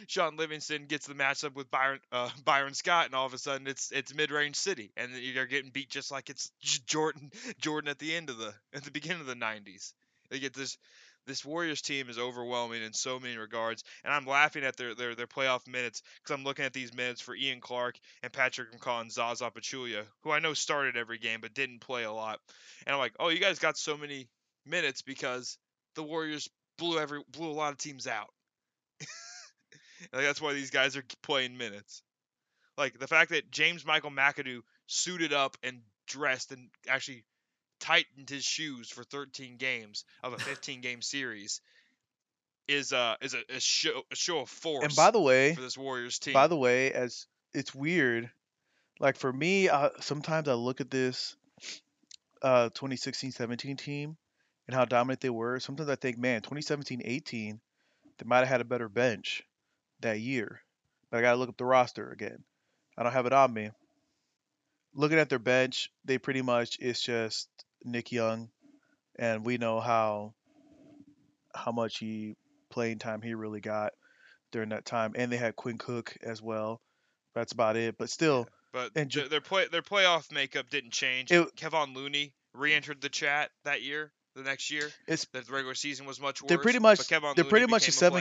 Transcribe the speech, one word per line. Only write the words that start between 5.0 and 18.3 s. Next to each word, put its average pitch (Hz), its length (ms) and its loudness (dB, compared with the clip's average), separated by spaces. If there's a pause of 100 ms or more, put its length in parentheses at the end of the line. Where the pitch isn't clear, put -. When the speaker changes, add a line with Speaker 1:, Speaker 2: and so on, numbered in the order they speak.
Speaker 1:
then 127 80 -10
you're 127 240 -4
getting 135 240 -4
beat 131 200 -8
just 139 200 -8
like 135 180 -10
it's - 220 -12 (100)
J-, 147 260 -2
Jordan, 156 440 -2 (300)
Jordan 151 280 -4
at 139 120 -4
the 156 140 -4
end 165 160 -6
of 117 80 -10
the, 107 140 -8 (220)
at 139 100 -12
the 143 60 -16
beginning 151 300 -6
of 143 60 -12
the 127 100 -6
nineties. 104 580 -10 (360)
They 135 80 -6
get 131 160 -6
this, 131 240 -10 (480)
this 135 180 -8
Warriors 156 380 -4
team 139 260 -6
is 117 100 -10
overwhelming 120 680 -4
in 110 80 -10
so 127 260 -4
many 123 180 -10
regards, 113 460 -4 (220)
and 135 80 -2
I'm 143 140 -2
laughing 147 360 2
at 131 140 -2
their, 120 180 -6
their, 120 220 -6
their 120 100 -8
playoff 131 400 0
minutes 127 360 -6 (200)
'cause 151 140 -6
I'm 135 80 -8
looking 139 220 -4
at 127 60 -6
these 127 220 -10
minutes 123 260 -6
for 123 140 -10
Ian 127 260 -4
Clark 123 380 -4 (240)
and 123 100 -10